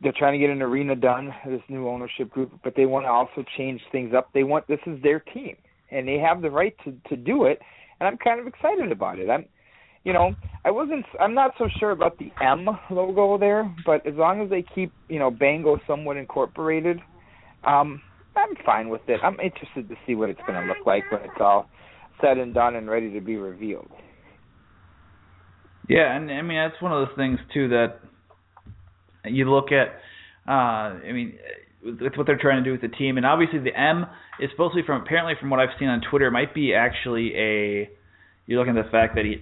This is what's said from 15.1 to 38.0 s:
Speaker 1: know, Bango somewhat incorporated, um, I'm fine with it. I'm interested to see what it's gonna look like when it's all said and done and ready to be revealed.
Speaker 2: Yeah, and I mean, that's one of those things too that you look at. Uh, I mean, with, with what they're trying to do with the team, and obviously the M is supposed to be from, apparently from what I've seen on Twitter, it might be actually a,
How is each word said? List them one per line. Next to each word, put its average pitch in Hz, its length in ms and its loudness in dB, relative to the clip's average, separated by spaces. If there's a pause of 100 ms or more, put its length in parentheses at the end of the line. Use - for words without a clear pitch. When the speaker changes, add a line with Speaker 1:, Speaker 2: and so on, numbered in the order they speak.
Speaker 1:
know, 131 120 2
Bango 147 540 2
somewhat 147 300 -4
incorporated, 160 840 -2 (640)
um, 143 360 2 (360)
I'm 403 180 0 (100)
fine 113 220 2
with 110 200 -6
it. 123 140 0
I'm 190 200 0
interested 139 480 -8
to 113 60 -14 (120)
see 123 80 -2
what 107 140 0
it's 95 180 -10
gonna 90 180 -4
look 90 200 -6
like 98 260 0
when 104 120 -4
it's 101 180 -10
all 101 260 4 (540)
said 135 160 4
and 123 160 -4
done 120 220 2
and 110 140 -8
ready 113 240 -2
to 104 60 -6
be 104 160 -6
revealed. 101 540 -8 (2000)
Speaker 2:
Yeah, 143 260 4
and 151 160 -8
I 139 100 -6
mean, 165 160 -4
that's 160 240 -4
one 180 120 -2
of 139 120 0
those 131 120 -8
things 131 220 0 (140)
too 139 160 0
that 117 300 2 (1300)
you 131 240 2
look 139 220 4
at. 139 160 6 (600)
Uh, 110 560 0
I 87 80 -12
mean, 120 220 -4 (500)
with, 113 160 -10
with 131 160 -4
what 143 120 0
they're 143 120 2
trying 135 240 2
to 127 40 0
do 131 40 0
with 127 100 -4
the 113 140 -6
team, 135 220 0
and 127 80 2
obviously 160 340 4
the 127 180 -4
M 160 280 2 (340)
is 139 120 -4
supposed 175 240 0
to 170 60 2
be - 40 -10
from, 139 160 -2
apparently 165 380 0
from 135 100 -6
what 131 100 4
I've 127 200 0
seen 139 100 0
on 120 200 0
Twitter, 139 180 4
it 123 40 2
might 127 220 0
be 143 200 0
actually 117 640 0
a, 104 540 0 (560)